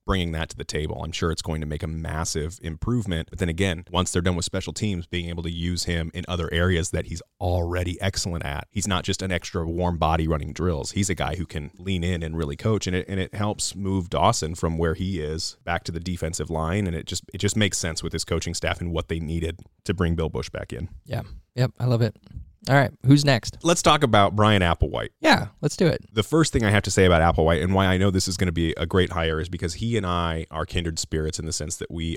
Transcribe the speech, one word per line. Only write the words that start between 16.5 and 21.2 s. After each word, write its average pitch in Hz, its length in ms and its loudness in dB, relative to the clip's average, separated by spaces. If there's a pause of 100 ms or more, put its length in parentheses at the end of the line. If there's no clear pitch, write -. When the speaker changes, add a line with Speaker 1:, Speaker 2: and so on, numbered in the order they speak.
Speaker 1:
line. 82 360 0
And 82 80 -2
it - 120 -6
just, - 260 -8
it 95 60 -10
just 101 180 0
makes 104 220 2
sense 80 240 -4
with 82 100 -6
his 82 140 -4
coaching 82 260 -2
staff 85 300 -4
and 85 100 -4
what 80 160 -2
they 82 120 -2
needed 82 400 -4 (240)
to 98 100 0
bring 85 220 2
Bill 80 120 0
Busch - 220 -6
back - 240 -10
in. 82 160 -8 (160)
Speaker 2:
Yeah. 110 160 -6 (320)